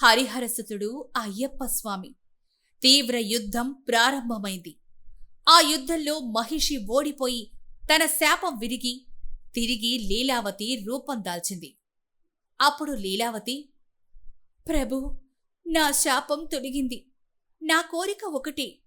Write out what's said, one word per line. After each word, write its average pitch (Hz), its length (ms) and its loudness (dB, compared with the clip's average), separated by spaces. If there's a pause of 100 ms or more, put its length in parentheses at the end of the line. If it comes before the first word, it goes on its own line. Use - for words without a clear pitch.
హరిహరసుతుడు 233 1120 2
అయ్యప్ప 240 480 -6
స్వామి. 196 500 -6 (680)
తీవ్ర 254 340 6
యుద్ధం 233 540 -2
ప్రారంభమైంది. 226 1040 0 (760)
ఆ 330 100 12
యుద్ధంలో 302 600 2
మహిషి 254 580 -2
ఓడిపోయి 254 760 -2 (340)
తన 320 200 6
శాపం 311 520 2
విరిగి 247 480 -6 (500)
తిరిగి 233 420 0 (100)
లీలావతి 220 800 0
రూపం 254 400 -4
దాల్చింది. 175 500 -6 (840)
అప్పుడు 294 300 2
లీలావతి, 226 800 -4 (960)
"ప్రభూ, 269 500 0 (500)
నా 320 240 4
శాపం 285 640 0
తొలగింది. 262 540 -4 (560)
నా 320 180 4
కోరిక 381 440 -4
ఒకటే 294 600 -6